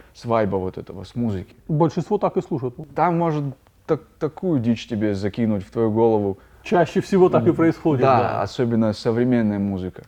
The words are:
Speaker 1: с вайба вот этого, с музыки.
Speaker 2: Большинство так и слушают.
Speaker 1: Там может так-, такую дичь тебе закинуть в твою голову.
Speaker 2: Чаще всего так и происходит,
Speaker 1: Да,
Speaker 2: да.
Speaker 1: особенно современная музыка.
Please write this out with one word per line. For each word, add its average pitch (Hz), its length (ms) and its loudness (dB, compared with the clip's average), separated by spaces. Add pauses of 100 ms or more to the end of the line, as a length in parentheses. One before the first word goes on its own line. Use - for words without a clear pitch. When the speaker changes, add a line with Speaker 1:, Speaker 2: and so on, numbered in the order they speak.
(140)
Speaker 1:
с - 120 -20
вайба 110 300 0
вот 92 220 -4
этого, - 260 -14
с - 120 -18
музыки. 107 380 -4 (140)
Speaker 2:
Большинство 165 500 0
так 196 200 -2
и 185 40 0
слушают. 127 340 -6 (200)
Speaker 1:
Там 165 240 0
может 156 240 -2 (420)
так-, 151 220 -4 (120)
такую 156 400 -2
дичь 113 280 0
тебе 107 260 0
закинуть 104 520 -2
в - 60 -20
твою 113 200 0
голову. 107 460 2 (260)
Speaker 2:
Чаще 180 380 2
всего 180 280 4
так 151 160 2
и - 80 4
происходит, 156 480 0
Speaker 1:
Да, 131 180 4
Speaker 2:
да. 82 220 -2
Speaker 1:
особенно 113 520 0
современная 117 640 0
музыка. 95 480 -4